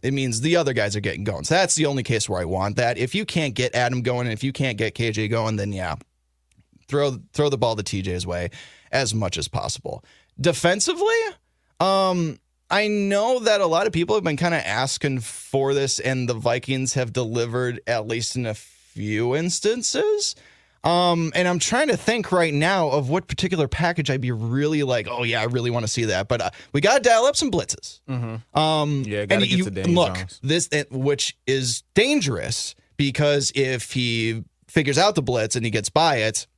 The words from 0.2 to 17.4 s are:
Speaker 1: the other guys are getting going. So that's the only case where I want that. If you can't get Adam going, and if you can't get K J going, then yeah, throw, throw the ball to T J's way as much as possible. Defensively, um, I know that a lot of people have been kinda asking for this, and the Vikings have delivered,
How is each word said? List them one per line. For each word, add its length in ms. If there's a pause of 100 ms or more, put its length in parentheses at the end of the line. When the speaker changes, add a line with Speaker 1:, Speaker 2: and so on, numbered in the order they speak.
Speaker 1:
the 160
other 160
guys 240
are 40
getting 240
going. 200
So 100
that's 200
the 120
only 160
case 240
where 140
I 60
want 300
that. 200
If 180
you 120
can't 280
get 200
Adam 260
going, 260
and 60
if 100
you 100
can't 260
get 160
K 160
J 180
going, 280
then 160
yeah, 220 (920)
throw, 300 (140)
throw 160
the 80
ball 200
to 60
T 200
J's 240
way 240 (400)
as 240
much 240
as 100
possible. 560 (340)
Defensively, 760 (640)
um, 580 (300)
I 200
know 520
that 200
a 60
lot 200
of 60
people 240
have 80
been 140
kinda 280
asking 540
for 540
this, 260
and 280
the 60
Vikings 600
have 180
delivered, 760